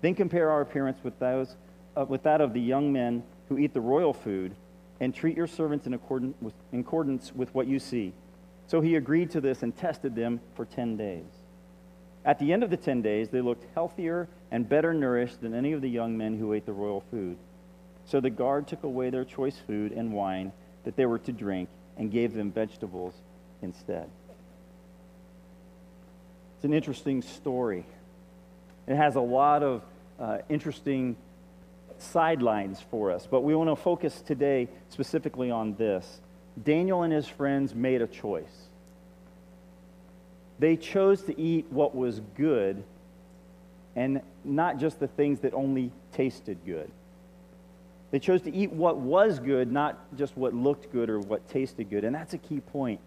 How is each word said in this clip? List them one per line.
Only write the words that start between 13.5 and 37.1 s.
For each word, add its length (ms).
healthier 520
and 180
better 240
nourished 480
than 140
any 200
of 60
the 80
young 300
men 200
who 140
ate 140
the 60
royal 300
food. 340
So 120
the 120
guard 360
took 160
away 280
their 140
choice 320
food 360
and 200
wine 380
that 140
they 100
were 140
to 120
drink 360
and 140
gave 240
them 160
vegetables 640
instead. 460
It's 80
an 80
interesting 500
story. 640
It 80
has 180
a 60
lot 420
of, 220
uh, 200
interesting 680
sidelines 840
for 320
us, 180
but 120
we 120
want 160
to 60
focus 460
today 460
specifically 640
on 240
this. 440
Daniel 380
and 100